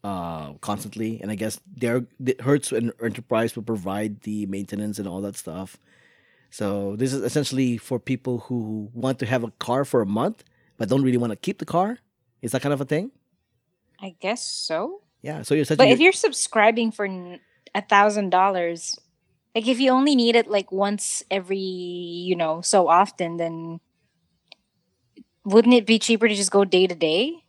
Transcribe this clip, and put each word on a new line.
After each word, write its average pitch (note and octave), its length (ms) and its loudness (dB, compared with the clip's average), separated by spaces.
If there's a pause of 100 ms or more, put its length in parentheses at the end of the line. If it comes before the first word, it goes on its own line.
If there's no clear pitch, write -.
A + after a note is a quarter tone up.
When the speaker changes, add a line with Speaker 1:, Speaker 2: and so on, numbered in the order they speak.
Speaker 1:
uh, E2+ 580 -8
constantly, A2 600 -8
and G2 100 -8
I G#2+ 40 -4
guess G#2+ 240 -6 (180)
their, A#2+ 280 0 (140)
the B2+ 200 -2
Hertz C#3 320 0
and A2+ 200 -2 (120)
Enterprise A2+ 520 -2
will A#2 80 -10
provide G#2 580 -6
the G#2+ 260 -6
maintenance G2+ 500 -6
and G2 100 -6
all F#2 140 -8
that G2+ 160 -8
stuff. F2+ 400 -12 (720)
So G2+ 460 -4
this B2+ 180 -2
is C#3 80 -6
essentially B2+ 560 -2
for A#2+ 220 -6
people B2+ 400 -6
who A2 560 -6
want C3 240 -2
to A#2+ 80 -4
have A#2+ 160 0
a A2+ 160 -8
car A#2+ 260 -2
for - 160 2
a G2 60 -2
month A#2 360 -2 (340)
but A2+ 100 -4
don't C3+ 160 2
really B2 140 2
wanna A#2 180 -2
keep - 240 -6
the - 60 -8
car. G3 340 0 (420)
Is A#2 120 -6
that B2+ 80 0
kind C#3+ 100 0
of C#3 80 0
a C#3 60 -4
thing? F3 260 -2 (920)
Speaker 2:
I F#3 200 -16
guess A3 240 -4
so. A#3+ 560 -6 (200)
Speaker 1:
Yeah, D3 200 -10
so A#2+ 120 -2
you're D3+ 120 2
Speaker 2:
But - 80 -2
Speaker 1:
essentially A#3+ 180 6
Speaker 2:
if B3 80 6
you're F4+ 140 6
subscribing A3+ 800 2
for G#3 120 -4
n-, F3+ 360 -10 (340)
a G3+ 60 -2
thousand G3+ 480 2
dollars, F3+ 680 0 (560)
like, A3+ 140 -2
if B3 140 0
you C4 100 4
only C4+ 240 4
need A#3 220 4
it, A#3 120 2
like, G3+ 220 -2
once G3+ 580 -2
every, F#3+ 300 -2
you F3+ 760 -6
know, E3 260 -2
so F#3 260 4
often, E3+ 480 2
then E3 460 -8 (1600)
wouldn't A3 300 8
it A3+ 120 6
be A3+ 140 4
cheaper A3+ 280 2
to G#3+ 80 2
just G3 160 -2
go G3+ 120 6
day F#3 240 4
to F3+ 80 -2
day? F3+ 540 0